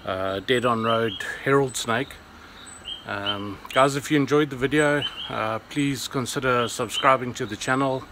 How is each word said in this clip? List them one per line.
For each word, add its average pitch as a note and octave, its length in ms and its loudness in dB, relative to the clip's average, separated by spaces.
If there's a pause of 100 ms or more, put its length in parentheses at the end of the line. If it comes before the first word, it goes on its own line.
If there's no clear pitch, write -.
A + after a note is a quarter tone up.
uh, F#2+ 360 -2
dead B2 240 2
on A2+ 200 2
road A2+ 280 2 (320)
herald C#3 320 2
snake. A#2 380 -2 (920)
Um, G2+ 520 -6 (140)
guys, C3+ 240 4
if - 140 -6
you D#3 60 4
enjoyed C#3+ 340 4
the C3 60 -10
video, D3 460 2 (260)
uh, A2 300 -2 (120)
please C#3 360 -2
consider B2 640 0
subscribing B2 640 2
to B2+ 120 -6
the G#2 100 -6
channel C3 560 0